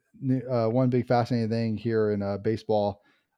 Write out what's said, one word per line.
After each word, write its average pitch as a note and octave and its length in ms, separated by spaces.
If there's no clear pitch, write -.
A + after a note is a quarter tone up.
new, C3 300
uh, A#2 180
one B2+ 220
big B2 180
fascinating A#2 420
thing A2+ 280
here A2 340
in, G2+ 120
uh, G2+ 160
baseball, G#2 640